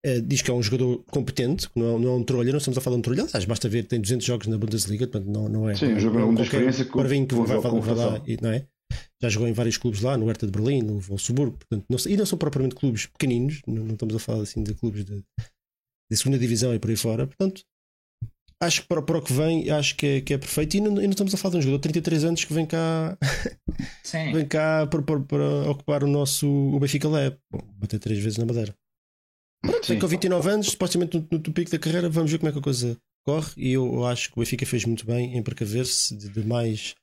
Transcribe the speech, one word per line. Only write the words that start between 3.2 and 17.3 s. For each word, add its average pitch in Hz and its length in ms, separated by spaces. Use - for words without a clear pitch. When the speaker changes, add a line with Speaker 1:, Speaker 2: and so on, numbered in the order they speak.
Speaker 1:
aliás, 110 220
basta 113 240
ver, 107 160
tem 117 160
duzentos 107 260
jogos 113 220
na 110 100
Bundesliga, 107 480
portanto 101 240
não, 107 180
não 107 220
é, 101 60
Speaker 2:
Sim, 139 140
Speaker 1:
não 110 60
é, 104 40
Speaker 2:
joga 113 180
Speaker 1:
não 110 80
é - 20
Speaker 2:
uma 113 100
Speaker 1:
qualquer - 200
Speaker 2:
diferença 131 260
que - 80
Speaker 1:
parvinho 135 360
que 127 80
Speaker 2:
com 117 80
Speaker 1:
vai, 107 160
vai, 120 100
vai 113 240
lá, 117 100
Speaker 2:
computação. - 80
Speaker 1:
e, 113 160
não 113 80
é? 127 160
Já 120 80
jogou 110 180
em 117 60
vários 117 240
clubes 104 240
lá, 127 160
no 110 80
Hertha 113 200
de 95 60
Berlim, 120 300
no 107 180
Wolfsburgo, 110 560
portanto, - 320
não, 127 80
e - 40
não 202 100
são 196 100
propriamente 135 380
clubes 117 320
pequeninos, 135 600
não, 113 180
não 110 100
estamos 110 200
a 113 40
falar 110 240
assim 107 200
de 107 120
clubes 104 300
de, 98 200
de 110 60
segunda 135 220
divisão 120 360
e 107 40
por 104 120
aí 110 60
fora, 117 300
portanto, 190 360